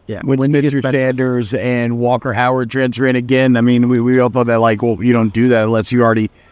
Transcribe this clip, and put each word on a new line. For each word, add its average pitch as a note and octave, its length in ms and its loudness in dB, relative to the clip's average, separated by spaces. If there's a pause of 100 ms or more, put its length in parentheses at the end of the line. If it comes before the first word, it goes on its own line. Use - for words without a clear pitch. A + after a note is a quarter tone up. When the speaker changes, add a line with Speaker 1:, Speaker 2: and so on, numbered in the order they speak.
Speaker 1:
Yeah, G#2+ 180 -10
Speaker 2:
when C3+ 140 0
Speaker 1:
when C3+ 120 0
he D3 100 2
Speaker 2:
Spencer C#3+ 160 0
Speaker 1:
gets C3 60 -2
back C3 100 -2
Speaker 2:
Sanders B2+ 640 -2
and A#2+ 440 -2
Walker A#2+ 360 -2
Howard B2 360 -2
transfer B2+ 360 -2
in B2+ 100 2
again. B2+ 400 2
I A#2 60 2
mean, A#2+ 260 2
we, B2 120 2
we B2+ 200 2
all B2 80 2
thought A#2+ 200 -2
that, A#2 120 2
like, A2+ 220 -2
well, A#2 200 -2
you A#2+ 100 2
don't A2+ 200 0
do A#2 160 2
that A2+ 160 2
unless A2 280 -2
you B2 100 2
already A2+ 280 0 (220)